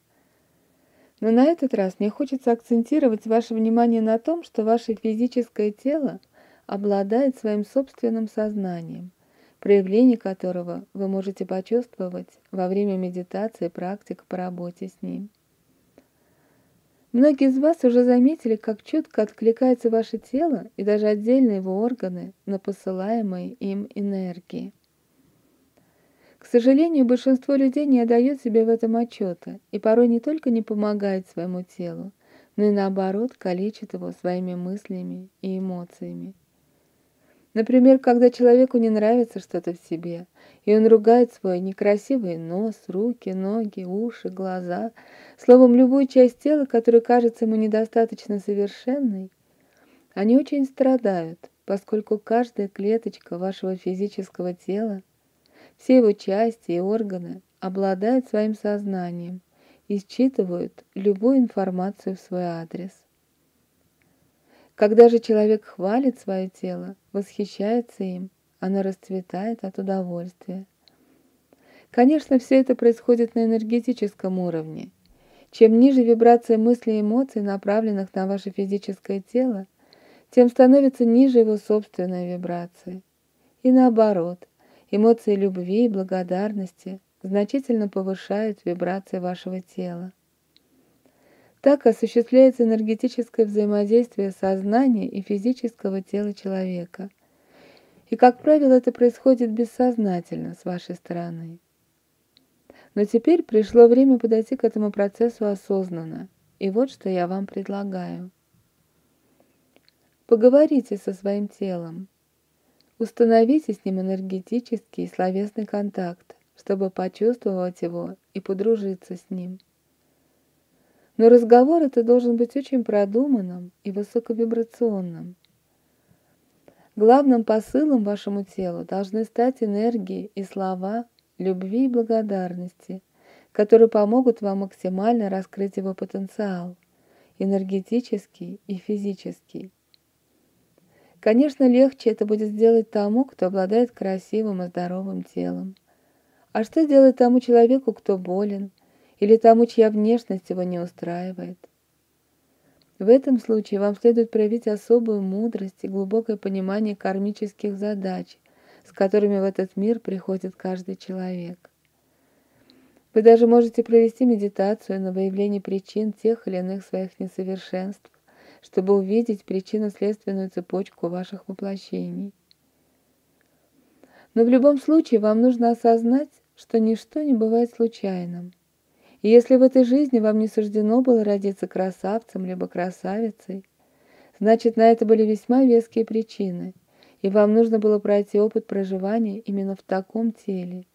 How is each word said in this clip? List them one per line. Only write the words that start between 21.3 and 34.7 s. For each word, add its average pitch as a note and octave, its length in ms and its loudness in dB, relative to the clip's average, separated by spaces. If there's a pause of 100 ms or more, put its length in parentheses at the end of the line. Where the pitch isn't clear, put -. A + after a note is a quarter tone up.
его F#3+ 240 -4
органы F#3+ 540 -6 (100)
на G3 140 -6
посылаемые F#3+ 960 -8
им G3 400 -8
энергии. F#3 760 -10 (1700)
К - 60 -20
сожалению, C4+ 640 2
большинство C4 500 0
людей C4+ 300 0
не C4 140 2
отдает A#3+ 420 0
себе A3+ 220 2
в A3+ 40 -4
этом A3+ 260 0
отчета G3+ 640 -6 (140)
и G#3+ 60 -6
порой A3+ 280 2
не A#3 140 2
только D4+ 300 -4
не A3+ 120 0
помогает G#3 640 -4
своему F3+ 360 -8
телу, F3 500 -14 (440)
но G#3 80 0
и G#3 60 4
наоборот G3 640 -2
калечит F#3+ 580 -8
его F3+ 180 -10
своими F3+ 420 -6
мыслями F3+ 760 -12 (100)